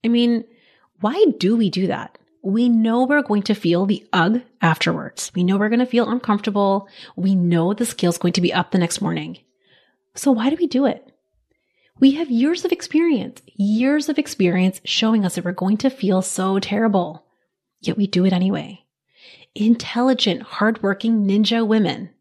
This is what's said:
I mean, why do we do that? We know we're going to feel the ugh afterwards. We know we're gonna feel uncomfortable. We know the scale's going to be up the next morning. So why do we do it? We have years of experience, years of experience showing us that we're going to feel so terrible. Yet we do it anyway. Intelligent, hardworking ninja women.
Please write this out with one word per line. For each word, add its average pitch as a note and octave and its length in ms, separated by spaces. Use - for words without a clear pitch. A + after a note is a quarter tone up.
I A3+ 40
mean, A#3 360
why D#4 240
do G#3 180
we G#3+ 140
do F#3 160
that? - 320
We A3+ 260
know A3+ 360
we're C#4+ 180
going G#3 220
to G#3 100
feel F3 320
the G3+ 260
ugh F#3+ 300
afterwards. - 720
We F3+ 100
know F#3+ 120
we're G#3 120
gonna A#3+ 180
feel A#3+ 240
uncomfortable. G3+ 760
We F#3+ 220
know F3 360
the A#3 140
scale's E3+ 320
going F3 160
to F3+ 60
be F3 120
up - 200
the G3 60
next E3+ 220
morning. D#3+ 380
So C#4 160
why A#3 180
do D#4+ 80
we F4 80
do C4+ 180
it? - 240
We C4+ 120
have D4+ 160
years C#4 360
of F4 80
experience, D#4+ 680
years B3 540
of D4+ 100
experience F#3 680
showing A3 400
us F3+ 120
that - 80
we're F3+ 80
going F#3 260
to C4 120
feel F#3 320
so F#3+ 360
terrible. G3 680
Yet - 160
we G3+ 120
do F#3 160
it F#3+ 80
anyway. F#3 520
Intelligent, A#3+ 880
hardworking G#3+ 840
ninja G#3+ 420
women. G3 440